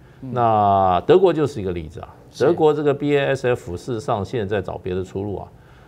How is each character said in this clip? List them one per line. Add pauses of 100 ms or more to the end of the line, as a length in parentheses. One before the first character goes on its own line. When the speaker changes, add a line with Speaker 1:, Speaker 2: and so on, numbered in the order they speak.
(200)
Speaker 1:
嗯。
Speaker 2:
那
德
国
就
是
一
个
例
子
啊， (160)
Speaker 1:
是。
Speaker 2:
德
国
这
个
B
A
S
F
事
实
上
现
在
在
找
别
的
出
路
啊。 (400)